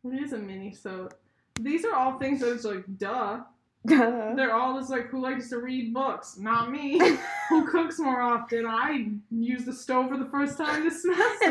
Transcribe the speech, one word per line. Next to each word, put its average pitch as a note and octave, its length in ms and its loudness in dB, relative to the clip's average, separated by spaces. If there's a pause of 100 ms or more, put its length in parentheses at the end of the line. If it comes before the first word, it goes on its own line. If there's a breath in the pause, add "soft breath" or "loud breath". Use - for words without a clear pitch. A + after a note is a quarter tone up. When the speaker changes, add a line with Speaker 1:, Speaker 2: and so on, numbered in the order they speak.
Speaker 1:
It C4 180 -4
is C#4 120 -6
a A#3 40 -4
mini-sode. G3 760 -10 (480)
These D#4 240 0
are A4 100 0
all C4 240 2
things C4+ 220 0
that A#3+ 100 2
it's A#3 140 -4
like, G3 180 -4 (140)
duh. G#3+ 420 -2 (460)
Speaker 2:
Duh. A#3 500 4
Speaker 1:
They're C4 180 2
all C4 240 0
just B3+ 120 -8
like, B3 180 -2
"Who C4 140 -6
likes C4 280 -4
to A#3+ 100 -4
read B3 340 -4
books? - 440 -4
Not A3+ 340 0
me. C#4 280 0
Speaker 2:
<laughs> - 500 2
Speaker 1:
Who D#4+ 180 4
cooks E4 320 0
more C4 220 0
often? A#3 440 0
I A#3 460 0 (200)
use A#3+ 340 0
the B3+ 80 -6
stove B3+ 360 0
for C4+ 80 -2
the C4 120 -2
first C#4 280 0
time D4+ 260 0
this D#4+ 180 0
Speaker 2:
<laughs> - 20 -12
Speaker 1:
semester. G4+ 480 4